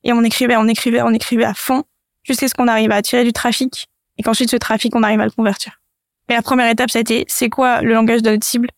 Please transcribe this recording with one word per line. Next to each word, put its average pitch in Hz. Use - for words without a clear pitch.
Et 240
on 233
écrivait, 240
on 220
écrivait, 233
on 233
écrivait 226
à 208
fond, 269
jusqu'à 262
ce -
qu'on 247
arrive 220
à 208
attirer 240
du 233
trafic, -
et -
qu'ensuite, 226
ce 247
trafic, 220
on 233
arrive 214
à 214
le 220
convertir. -
Et 240
la 233
première 254
étape, 233
ça 226
a -
été, 226
c'est -
quoi 247
le 226
langage 226
de 226
notre 214
cible ? 240